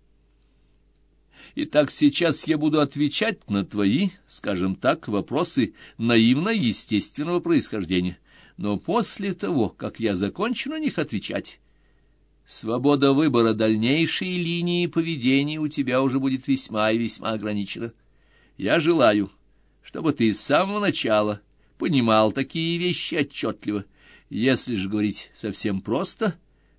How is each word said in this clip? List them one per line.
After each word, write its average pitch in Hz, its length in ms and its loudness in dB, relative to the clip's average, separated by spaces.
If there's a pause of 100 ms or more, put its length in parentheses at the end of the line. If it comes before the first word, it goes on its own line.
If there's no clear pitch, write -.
(1600)
Итак, - 360 0
сейчас 151 560 2
я 156 100 0
буду 151 220 2
отвечать 147 720 -2
на 101 140 0
твои, 104 440 2 (180)
скажем 95 480 -4
так, 151 320 -2
вопросы 113 680 -2 (240)
наивно-естественного 127 1400 2
происхождения. 92 800 0 (380)
Но 104 200 -2
после 202 580 -2
того, 170 340 0
как - 320 -10
я 104 160 0
закончу 190 540 -4
на 311 100 -6
них 302 180 -2
отвечать... - 600 -6 (880)
Свобода 135 680 2
выбора 127 400 4
дальнейшей 123 840 0
линии 175 500 0
поведения 147 720 0
у 151 100 -2
тебя 131 340 0
уже 135 160 0
будет 131 300 -2
весьма 110 420 0
и 113 80 2
весьма 113 340 -4
ограничена. 107 600 -6 (640)
Я 131 240 0
желаю, 120 500 4 (520)
чтобы 147 300 -2
ты 113 220 2
с - 60 -2
самого 190 400 0
начала 107 600 0 (380)
понимал 113 540 4
такие 160 460 -2
вещи 175 380 -2
отчетливо. 107 680 -4 (460)
Если 123 460 0
же 98 120 -4
говорить 104 460 -2
совсем 101 460 -4
просто, 170 540 -2 (440)